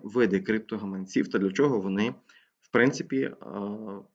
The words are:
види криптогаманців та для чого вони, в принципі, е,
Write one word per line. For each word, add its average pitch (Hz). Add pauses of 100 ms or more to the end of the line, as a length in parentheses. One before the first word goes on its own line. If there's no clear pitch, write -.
види 104
криптогаманців 104
та 113
для 95
чого 131
вони, 98 (460)
в -
принципі, 131
е, - (800)